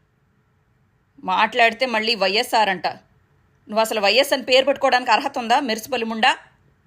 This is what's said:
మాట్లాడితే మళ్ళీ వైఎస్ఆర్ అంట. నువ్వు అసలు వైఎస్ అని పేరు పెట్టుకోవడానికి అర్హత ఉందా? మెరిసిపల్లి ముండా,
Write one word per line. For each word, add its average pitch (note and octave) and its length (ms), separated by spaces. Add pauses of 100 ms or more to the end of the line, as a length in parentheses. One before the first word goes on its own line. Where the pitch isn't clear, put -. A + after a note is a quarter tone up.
(1200)
మాట్లాడితే A3 680
మళ్ళీ A3+ 300
వైఎస్ఆర్ G#3 540
అంట. F3 180
నువ్వు - 920
అసలు A3 200
వైఎస్ A3+ 340
అని C4 100
పేరు C4 220
పెట్టుకోవడానికి C4 460
అర్హత C#4 260
ఉందా? A#3+ 220
మెరిసిపల్లి A3+ 460
ముండా, A3+ 320 (500)